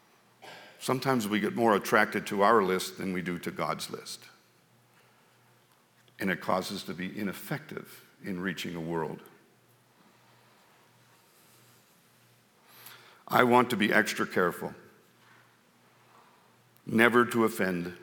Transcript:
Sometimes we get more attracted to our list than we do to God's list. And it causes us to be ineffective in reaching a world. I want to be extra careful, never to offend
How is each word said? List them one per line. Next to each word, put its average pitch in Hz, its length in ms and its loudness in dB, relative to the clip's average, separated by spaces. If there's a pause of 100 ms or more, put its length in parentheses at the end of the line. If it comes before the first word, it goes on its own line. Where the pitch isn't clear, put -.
(800)
Sometimes 127 480 0
we 104 140 0
get 101 140 -2
more 113 200 4
attracted 104 540 2
to 101 140 0
our 107 200 6
list 92 340 -2
than 95 160 -6
we 90 80 -4
do 87 200 -6
to 85 100 -10
God's 80 400 -6
list. - 300 -14 (2000)
And 98 100 -2
it 85 100 -2
causes 95 380 -4
us - 60 -10
to 95 100 -10
be 90 240 -8
ineffective - 840 -10 (180)
in 92 180 -8
reaching 87 360 -6
a 85 40 -8
world. 80 400 -6 (4000)
I - 160 4
want 123 280 6
to 117 60 -2
be 98 160 2
extra 101 340 2
careful, 85 480 0 (2000)
never 117 400 4
to 117 180 2
offend 92 580 -2